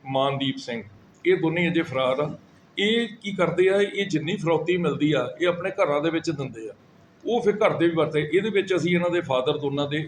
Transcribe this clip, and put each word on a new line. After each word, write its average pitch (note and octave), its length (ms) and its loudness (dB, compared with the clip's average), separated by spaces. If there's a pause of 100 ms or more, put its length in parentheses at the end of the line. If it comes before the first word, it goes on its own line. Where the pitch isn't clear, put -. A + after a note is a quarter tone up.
ਮਾਨਦੀਪ C3+ 520 0
ਸਿੰਘ, A#2 260 -8 (440)
ਇਹ F#3 100 6
ਦੋਨੇ E3 320 0
ਅਜੇ E3 140 2
ਫਰਾਰ C3 380 0
ਆ। D3+ 180 -4 (400)
ਇਹ A3+ 300 2 (140)
ਕੀ G3+ 120 -6
ਕਰਦੇ F3+ 340 2
ਆ, G3 120 4
ਇਹ G3+ 260 0
ਜਿੰਨੀ D#3 300 -2
ਫਰੋਤੀ E3 400 0
ਮਿਲਦੀ D3+ 360 0
ਆ, B2+ 280 -2
ਇਹ F3 80 2
ਆਪਣੇ F3 220 -2
ਘਰਾਂ D3 320 0
ਦੇ E3 80 0
ਵਿੱਚ E3 200 -2
ਦਿੰਦੇ B2 380 -8
ਆ, G2+ 40 -12 (540)
ਉਹ A3+ 160 0
ਫਿਰ G3+ 120 2
ਘਰ G3+ 220 2
ਦੇ E3+ 120 2
ਵੀ E3 60 0
ਵਰਤੇ। D3+ 400 0
ਇਹਦੇ G3+ 160 2
ਵਿੱਚ F#3+ 240 0
ਅਸੀਂ F3 200 2
ਇਹਨਾਂ F3 160 2
ਦੇ E3+ 100 0
ਫਾਦਰ C#3 380 0
ਦੋਨਾਂ C#3+ 300 -2
ਦੇ D3 80 -4 (120)